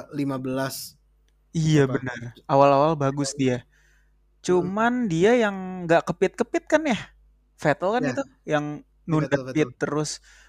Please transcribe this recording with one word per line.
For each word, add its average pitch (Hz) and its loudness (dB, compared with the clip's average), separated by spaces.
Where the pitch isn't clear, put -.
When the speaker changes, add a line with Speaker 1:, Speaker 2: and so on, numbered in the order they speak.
Speaker 1:
lima 139 -4
belas. 131 -8
Speaker 2:
Iya, 156 4
Speaker 1:
Apa? 135 0
Speaker 2:
benar. 123 -10
Awal-awal 139 6
bagus 139 -2
dia. 127 0
Speaker 1:
Hmm. - -20
Speaker 2:
Cuman 190 0
dia 190 4
yang 185 -4
nggak 165 2
kepit-kepit 196 -2
kan 311 2
ya? 233 0
Vettel 170 0
kan 247 0
Speaker 1:
Iya. 262 -2
Speaker 2:
itu 277 -4
yang 147 -2
Speaker 1:
Iya, - -20
Speaker 2:
nunda 147 0
Speaker 1:
Vettel, 131 -4
Speaker 2:
pit 147 0
Speaker 1:
Vettel. 123 -18
Speaker 2:
terus 147 -4